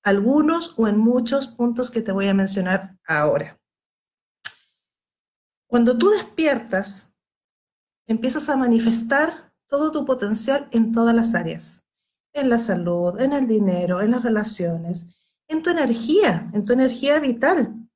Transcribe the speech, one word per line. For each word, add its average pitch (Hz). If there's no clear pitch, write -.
algunos 294
o 226
en 208
muchos 247
puntos 240
que 226
te 208
voy 196
a 190
mencionar 190
ahora. 151
Cuando 240
tú 339
despiertas, 277
empiezas 254
a 277
manifestar 247
todo 302
tu 294
potencial 254
en 226
todas 233
las 226
áreas, 165
en 277
la 233
salud, 175
en 277
el 269
dinero, 185
en 214
las 240
relaciones, 180
en 311
tu 349
energía, 262
en 208
tu 240
energía 262
vital. 277